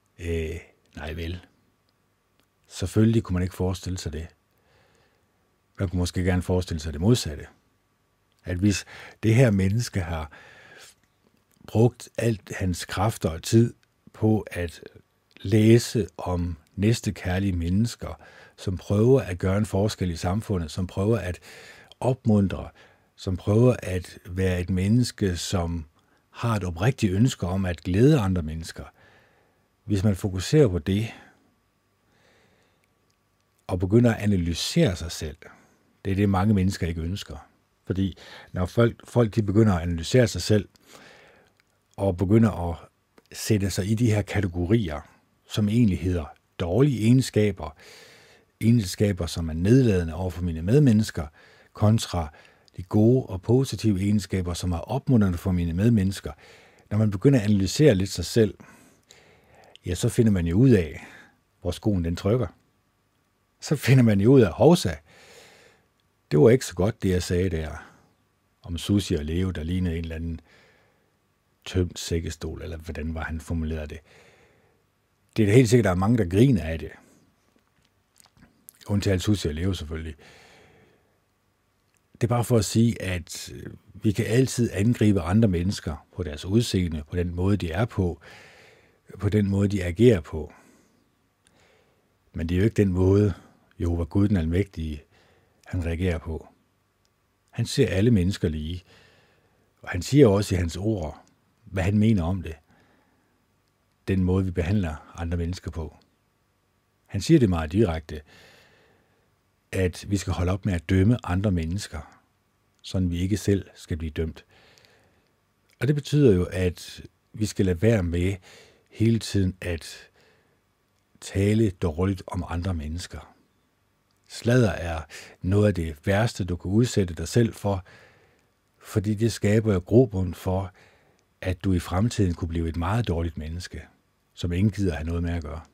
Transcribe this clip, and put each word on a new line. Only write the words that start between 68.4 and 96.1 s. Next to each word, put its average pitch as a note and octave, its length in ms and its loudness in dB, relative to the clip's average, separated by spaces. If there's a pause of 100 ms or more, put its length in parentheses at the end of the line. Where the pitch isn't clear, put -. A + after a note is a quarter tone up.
om F2 160 -10
Susie G2 400 0
og D2 60 -8
Leo, F2+ 260 -2
der D#2+ 120 -8
lignede F2 360 -2
en E2+ 60 -6
eller D#2+ 120 -10
anden E2 240 -8 (1200)
tømt F2+ 340 -2
sækkestol," E2 640 -8
eller E2 140 -12
hvordan D#2+ 380 -10
var D#2 100 -8
han D#2+ 160 -8
formulerede D#2+ 460 -6
det. D2+ 120 -14 (1400)
Det A2 60 4
er G#2 40 4
da G2+ 60 2
helt B2 160 8
sikkert, A#2 160 4
der G2 60 2
er F2+ 40 2
mange, G2+ 240 2
der F#2+ 100 0
griner G#2 340 4
af D#2+ 160 -6
det. D#2 120 -12 (2000)
Undtagen G2 340 0
Susie G2 300 0
og D2+ 40 -6
Leo F2+ 200 -4
selvfølgelig. D#2+ 420 -10 (2000)
Det - 120 -4
er G#2+ 40 0
bare A#2+ 160 -2
for A#2+ 120 2
at G#2 80 4
sige, A2+ 380 0
at, F2+ 500 -10
øh, - 200 -16 (220)
vi A2 180 0
kan A2 140 -4
altid A#2 460 2
angribe G#2 480 2
andre G2+ 280 4
mennesker F2 580 -4 (100)
på F#2 60 -6
deres D2+ 220 -10
udseende, F2+ 680 0
på F#2 60 -8
den F2 180 -4
måde, F#2+ 220 0
de F2+ 140 -6
er A#2+ 140 -2
på, F#2 360 -4 (1000)
på G2+ 100 -4
den G2+ 200 2
måde, G2 200 2
de G2 160 -4
agerer F#2 360 4
på. D#2 320 -12 (1800)
Men E2 160 -6
det F2 60 -2
er F2+ 40 2
jo F#2+ 60 2
ikke A2 100 0
den G2+ 180 2
måde, F#2+ 420 4 (460)
Jehova E2+ 240 -2
Gud G2+ 240 0
den G#2+ 80 2
Almægtige, D#2+ 640 -4 (640)
han F2 200 -6
reagerer E2 320 -2